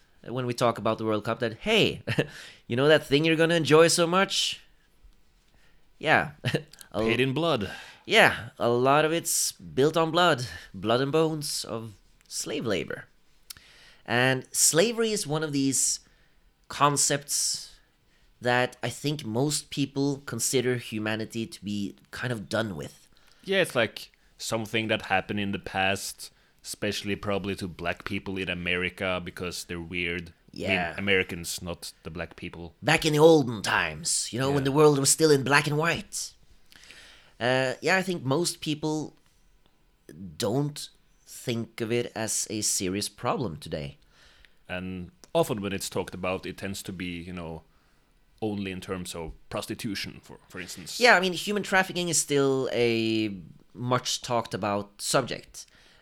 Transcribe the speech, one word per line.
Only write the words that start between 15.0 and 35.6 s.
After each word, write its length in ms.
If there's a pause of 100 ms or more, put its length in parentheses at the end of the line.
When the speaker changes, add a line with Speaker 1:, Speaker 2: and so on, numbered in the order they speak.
Speaker 1:
is 160
one 160
of 80
these 480 (680)
concepts 1000 (680)
that 420
I 80
think 360
most 460
people 540
consider 520
humanity 680
to 180
be 300 (160)
kind 200
of 160
done 300
with. 300 (360)
Speaker 2:
Yeah, 180
it's, 140
like, 360 (260)
something 500
that 160
happened 360
in 120
the 80
past, 720 (320)
especially 520
probably 400
to 120
black 380
people 320
in 120
America 760
because 420
they're 160
weird. 480 (240)
I 40
mean, 120
Speaker 1:
Yeah. 280
Speaker 2:
Americans, 640
not 300 (120)
the 80
black 240
people. 460
Speaker 1:
Back 240
in 80
the 60
olden 440
times, 680
you 80
know, 120
when 120
Speaker 2:
Yeah. 20
Speaker 1:
the 60
world 280
was 100
still 220
in 120
black 240